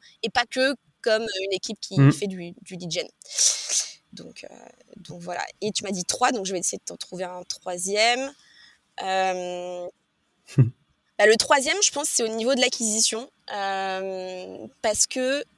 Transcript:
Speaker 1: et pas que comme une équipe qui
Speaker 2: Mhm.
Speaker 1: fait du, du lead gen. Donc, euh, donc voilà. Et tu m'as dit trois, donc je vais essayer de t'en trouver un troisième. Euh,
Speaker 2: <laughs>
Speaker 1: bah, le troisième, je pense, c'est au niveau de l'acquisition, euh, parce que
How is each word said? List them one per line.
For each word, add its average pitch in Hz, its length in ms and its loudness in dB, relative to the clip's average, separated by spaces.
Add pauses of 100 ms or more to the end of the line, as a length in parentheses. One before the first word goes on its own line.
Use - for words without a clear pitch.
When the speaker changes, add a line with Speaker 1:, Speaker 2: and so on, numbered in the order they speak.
(240)
Speaker 1:
et 220 60 0
pas 240 160 2
que 262 300 2 (260)
comme 226 240 2 (180)
une 196 100 -2
équipe - 260 -4
qui - 200 -2
Speaker 2:
Mhm. 139 120 10
Speaker 1:
fait 170 160 0
du, 180 240 -8 (100)
du - 140 -14
lead 175 160 -8
gen. 175 160 -4 (1080)
Donc, - 360 -18
euh, - 60 -20 (420)
donc - 240 -16
voilà. 175 220 -8 (180)
Et 208 100 -2
tu - 120 -2
m'as 196 80 -4
dit 180 120 -4
trois, - 280 2
donc 214 140 -2
je 190 80 -4
vais 185 60 -2
essayer 190 200 -2
de - 40 -20
t'en - 140 -12
trouver 185 260 -8
un 180 200 -8
troisième. 208 880 0 (720)
Euh, 180 840 -2 (600)
Speaker 2:
<laughs> - 100 -16
Speaker 1:
bah, - 680 2
le 220 120 8
troisième, 294 460 4
je - 80 4
pense, 294 180 -2
c'est - 140 0
au 220 40 0
niveau 226 280 0
de 247 60 2
l'acquisition, 226 680 0 (240)
euh, 190 1120 -4 (140)
parce 214 260 2
que 262 360 0 (140)